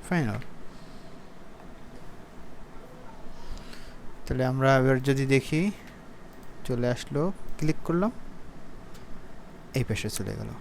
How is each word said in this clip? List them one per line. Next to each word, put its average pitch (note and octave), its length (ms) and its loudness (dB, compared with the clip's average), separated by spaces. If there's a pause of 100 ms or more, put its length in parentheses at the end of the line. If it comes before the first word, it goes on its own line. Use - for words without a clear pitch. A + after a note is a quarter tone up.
ফাইনাল। B2 320 2 (3750)
তাহলে B2+ 180 0 (100)
আমরা C3+ 160 6 (120)
এবার C3 160 8 (120)
যদি C3+ 160 6 (100)
দেখি, D#3 260 4 (1080)
চলে B2 260 4
আসলো, C#3+ 280 0 (360)
ক্লিক D3+ 280 4
করলাম, F#3 260 4 (1700)
এই B2 100 4
পাশে G#2+ 200 0 (100)
চলে G2+ 200 -2
গেল। G#2+ 120 -6 (100)